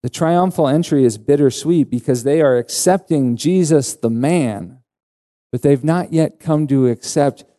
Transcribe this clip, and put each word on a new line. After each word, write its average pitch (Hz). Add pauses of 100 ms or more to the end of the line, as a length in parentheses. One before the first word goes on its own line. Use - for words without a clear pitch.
The 127
triumphal 175
entry 147
is 110
bittersweet 143
because 123
they 143
are 131
accepting 139
Jesus 160
the -
man, 120 (720)
but 123
they've 143
not 165
yet 160
come 151
to 135
accept 135 (160)